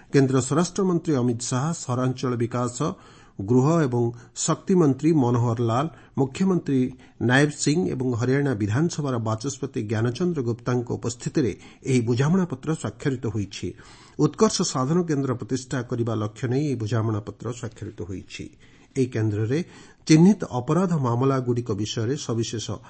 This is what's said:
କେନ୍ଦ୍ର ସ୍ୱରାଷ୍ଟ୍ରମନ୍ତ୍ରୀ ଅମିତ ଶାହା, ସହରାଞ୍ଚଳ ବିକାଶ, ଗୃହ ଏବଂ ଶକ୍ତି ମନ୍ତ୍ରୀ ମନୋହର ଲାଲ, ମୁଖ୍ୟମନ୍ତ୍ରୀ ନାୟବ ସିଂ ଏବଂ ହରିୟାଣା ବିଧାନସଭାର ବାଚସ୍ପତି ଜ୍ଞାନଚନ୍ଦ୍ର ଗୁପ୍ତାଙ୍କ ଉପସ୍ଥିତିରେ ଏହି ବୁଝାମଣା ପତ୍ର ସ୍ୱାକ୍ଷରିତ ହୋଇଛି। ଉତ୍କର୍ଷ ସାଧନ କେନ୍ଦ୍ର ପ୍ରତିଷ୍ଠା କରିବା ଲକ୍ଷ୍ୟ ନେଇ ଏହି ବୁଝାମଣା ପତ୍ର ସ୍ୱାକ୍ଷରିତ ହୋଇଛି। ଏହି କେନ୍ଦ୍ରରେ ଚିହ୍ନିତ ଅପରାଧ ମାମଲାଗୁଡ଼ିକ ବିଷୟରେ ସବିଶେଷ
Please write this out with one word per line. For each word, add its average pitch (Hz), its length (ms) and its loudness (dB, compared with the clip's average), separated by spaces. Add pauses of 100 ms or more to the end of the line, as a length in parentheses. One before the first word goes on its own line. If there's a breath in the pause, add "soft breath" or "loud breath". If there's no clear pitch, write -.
(100 loud breath)
କେନ୍ଦ୍ର 135 300 4
ସ୍ୱରାଷ୍ଟ୍ରମନ୍ତ୍ରୀ 170 760 0
ଅମିତ 120 280 0
ଶାହା, 131 300 -2
ସହରାଞ୍ଚଳ 127 640 -2
ବିକାଶ, 120 420 -2 (600 soft breath)
ଗୃହ 120 280 4 (160)
ଏବଂ 120 220 0 (320 loud breath)
ଶକ୍ତି - 380 0
ମନ୍ତ୍ରୀ 151 400 4
ମନୋହର 120 480 2
ଲାଲ, 120 240 2 (300 loud breath)
ମୁଖ୍ୟମନ୍ତ୍ରୀ 143 640 0 (420 loud breath)
ନାୟବ 135 340 4
ସିଂ 147 220 0 (100)
ଏବଂ 131 240 -2
ହରିୟାଣା 131 420 2
ବିଧାନସଭାର 131 640 0
ବାଚସ୍ପତି 113 720 -4
ଜ୍ଞାନଚନ୍ଦ୍ର 123 540 0
ଗୁପ୍ତାଙ୍କ 120 500 -2
ଉପସ୍ଥିତିରେ 113 600 -2 (340 loud breath)
ଏହି 131 140 2
ବୁଝାମଣା 139 440 2
ପତ୍ର - 300 -8
ସ୍ୱାକ୍ଷରିତ - 520 -4
ହୋଇଛି। 104 420 -6 (500 loud breath)
ଉତ୍କର୍ଷ 214 440 2
ସାଧନ 143 400 0
କେନ୍ଦ୍ର 139 320 -2
ପ୍ରତିଷ୍ଠା 127 480 -6
କରିବା 117 320 -2
ଲକ୍ଷ୍ୟ 107 340 -4
ନେଇ 131 180 0
ଏହି 135 100 -2
ବୁଝାମଣା 110 440 -2
ପତ୍ର - 320 -12
ସ୍ୱାକ୍ଷରିତ - 500 -12
ହୋଇଛି। 90 420 -12 (520 soft breath)
ଏହି 127 120 2
କେନ୍ଦ୍ରରେ 110 500 -2 (480 loud breath)
ଚିହ୍ନିତ 175 340 6 (120)
ଅପରାଧ 160 480 0
ମାମଲାଗୁଡ଼ିକ 123 720 0
ବିଷୟରେ 107 440 -2
ସବିଶେଷ 113 500 -4 (240 loud breath)